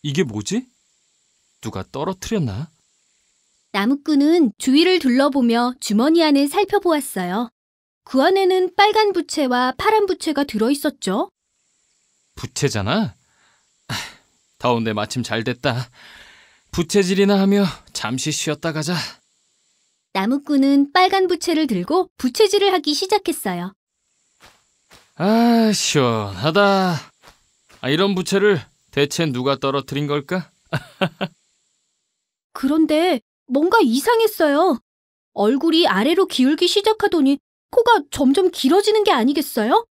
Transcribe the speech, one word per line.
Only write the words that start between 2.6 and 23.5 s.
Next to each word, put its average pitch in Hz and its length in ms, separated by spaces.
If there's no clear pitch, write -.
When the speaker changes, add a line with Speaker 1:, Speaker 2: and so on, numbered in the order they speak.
Speaker 2:
나무꾼은 277 880
주위를 339 420
둘러보며 247 800
주머니 294 440
안을 285 240
살펴보았어요. 285 1000
그 262 180
안에는 370 520
빨간 415 360
부채와 262 680
파란 427 280
부채가 311 400
들어있었죠. 240 840
Speaker 1:
부채잖아? 127 800
아, 123 60
더운데 113 340
마침 107 300
잘 110 200
됐다. 123 460
부채질이나 196 680
하며 196 260
잠시 127 400
쉬었다 151 400
가자. 156 240
Speaker 2:
나무꾼은 277 800
빨간 370 340
부채를 339 400
들고 247 500
부채질을 403 560
하기 294 200
시작했어요. 294 800